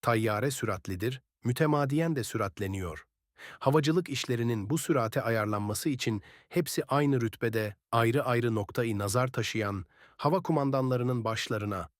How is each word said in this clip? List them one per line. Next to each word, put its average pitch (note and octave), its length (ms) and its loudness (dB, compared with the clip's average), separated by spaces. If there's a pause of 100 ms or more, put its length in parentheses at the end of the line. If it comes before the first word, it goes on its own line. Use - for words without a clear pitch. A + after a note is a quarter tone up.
Tayyare A2+ 500 2
süratlidir, G#2+ 680 -4 (220)
mütemadiyen D3 720 2
de A#2+ 80 -4
süratleniyor. G2 800 -4 (540)
Havacılık D#3 500 2
işlerinin A#2 600 -2
bu D#3 80 0
sürate B2+ 440 0
ayarlanması G#2+ 680 0
için A#2 320 -2 (280)
hepsi E3 340 -2
aynı C#3 380 2
rütbede, A2 540 -2 (160)
ayrı A#2 340 4
ayrı A#2+ 300 2
noktayı A2 420 -2
nazar G2+ 300 0
taşıyan, G#2 580 -4 (320)
hava E3+ 240 2
kumandanlarının C3 840 2
başlarına G#2 680 -2 (100)